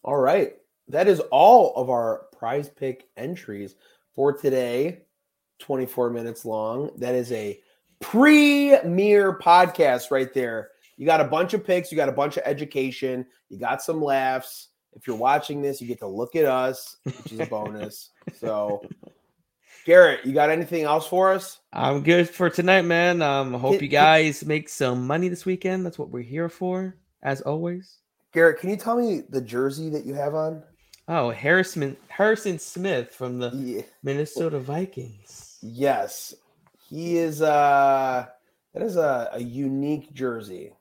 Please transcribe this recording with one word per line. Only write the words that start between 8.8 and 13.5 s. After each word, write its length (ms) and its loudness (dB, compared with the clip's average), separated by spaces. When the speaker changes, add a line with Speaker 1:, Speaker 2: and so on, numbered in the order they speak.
Speaker 1:
podcast 680 4
right 220 -2
there. 380 -4
You 80 -8
got 160 4
a 40 4
bunch 280 0
of 120 -4
picks. 260 -2
You 40 -8
got 140 0
a 40 -6
bunch 240 -2
of 80 -4
education. 800 -6
You 80 -16